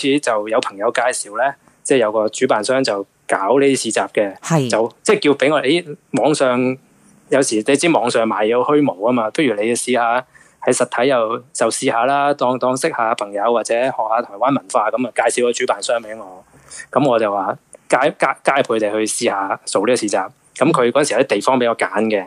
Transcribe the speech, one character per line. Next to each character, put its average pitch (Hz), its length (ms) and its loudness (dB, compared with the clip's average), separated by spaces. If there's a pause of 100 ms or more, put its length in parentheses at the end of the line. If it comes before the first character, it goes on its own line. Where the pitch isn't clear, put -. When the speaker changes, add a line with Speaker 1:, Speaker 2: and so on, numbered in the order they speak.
Speaker 1:
始 143 200 2
就 110 280 -2
有 113 120 2
朋 101 160 -6
友 107 160 -2
介 - 100 0
紹 113 360 -4
呢， 135 160 0 (280)
即 - 120 2
係 131 40 4
有 107 140 2
個 110 160 0
主 - 180 -2
辦 117 160 2
商 131 220 0
就 104 180 -2 (240)
搞 98 320 0
呢 139 80 4
啲 135 100 4
市 - 60 -4 (100)
集 117 80 0
嘅， 101 400 -2
Speaker 2:
係。 143 300 0
Speaker 1:
就， 110 220 0 (100)
即 220 120 2
係 - 60 -2
叫 147 140 2
俾 143 180 0
我， 147 100 0
咦， 151 340 -2 (160)
網 143 220 2
上， 127 420 0 (540)
有 135 100 4
時 107 260 0
你 139 100 4
知 170 140 0
網 120 200 2
上 113 160 0
賣 107 200 0
嘢 120 160 2
好 147 120 0
虛 151 80 4
無 110 240 -2
啊 127 60 2
嘛， 113 180 0
不 - 120 -4
如 117 120 2
你 104 80 -2 (120)
試 123 180 -4
下 120 320 0 (400)
喺 123 100 2
實 127 140 0
體 123 200 0
又， 117 300 0 (160)
就 120 160 0
試 - 160 -4
下 117 180 0
啦， 143 300 2
當， 127 240 -2
當 127 180 0
識 165 140 -2
下 117 240 0
朋 101 180 -8
友 101 200 -2
或 113 100 2
者 117 120 -2
學 127 160 0
下 113 320 -2
台 104 120 -10
灣 123 200 0
文 - 180 -4
化 110 180 2
咁 127 160 -2
啊， 110 80 -8
介 120 80 0
紹 120 220 2
個 120 80 2
主 123 140 -4
辦 110 140 0
商 117 220 -2
俾 110 160 -12
我， 95 260 -18 (460)
咁 143 180 4
我 120 100 4
就 107 140 2
話 101 240 -2 (320)
加， 135 200 4 (100)
加， 135 240 0
加 139 140 2
入 139 60 4
佢 113 180 0
哋 104 100 0
去 107 160 -2
試 117 200 -2
下 101 380 -2
做 - 220 -2
呢 123 60 4
個 120 40 2
市 107 120 -2
集。 104 80 -2
咁 - 540 -2
佢 123 200 2
嗰 143 160 2
時 101 80 -4
有 113 60 2
啲 107 80 2
地 104 120 0
方 131 180 0
俾 120 100 2
我 113 80 -2
揀 92 120 -4 (220)
嘅， 104 160 -2